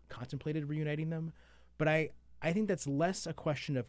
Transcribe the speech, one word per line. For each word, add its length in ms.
contemplated 600
reuniting 400
them. 240
But 100
I, 220
I 120
think 140
that's 200
less 400
a 60
question 440
of 120